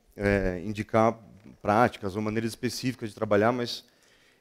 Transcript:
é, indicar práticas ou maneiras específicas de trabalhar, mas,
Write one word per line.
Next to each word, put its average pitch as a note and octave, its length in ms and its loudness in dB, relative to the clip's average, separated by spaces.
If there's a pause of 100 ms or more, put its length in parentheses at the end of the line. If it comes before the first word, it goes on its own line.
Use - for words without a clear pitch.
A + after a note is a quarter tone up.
(160)
é, G2 480 0
indicar A2 540 0 (440)
práticas G#2 540 2
ou G#2+ 60 -4
maneiras A2 300 -2
específicas A#2+ 580 -6
de - 60 -16
trabalhar, G#2 360 2
mas, A#2+ 320 -6 (580)